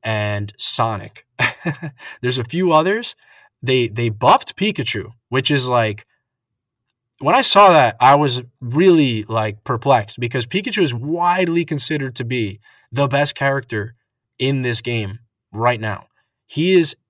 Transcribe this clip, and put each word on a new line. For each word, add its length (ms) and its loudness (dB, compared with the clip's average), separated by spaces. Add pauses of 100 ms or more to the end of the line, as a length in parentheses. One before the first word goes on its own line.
and 560 -4
Sonic. 680 -4 (460)
<laughs> 480 -14
There's 180 -2
a 60 -4
few 280 -2
others. 440 0 (460)
They, 260 0
they 220 -4
buffed 460 0
Pikachu, 560 -6 (180)
which 200 -2
is, 180 0
like, 380 -2 (1120)
when 140 2
I 60 6
saw 300 6
that, 300 4
I 140 8
was 280 0 (180)
really, 640 4
like, 400 -4
perplexed 560 0
because 260 -4
Pikachu 360 -2
is 120 0
widely 680 0
considered 520 -6
to 80 -8
be 360 -6 (320)
the 160 0
best 260 0
character 600 -4 (440)
in 240 -2
this 200 -4
game 380 -6 (320)
right 280 0
now. 260 -8 (400)
He 260 -2
is 220 4 (160)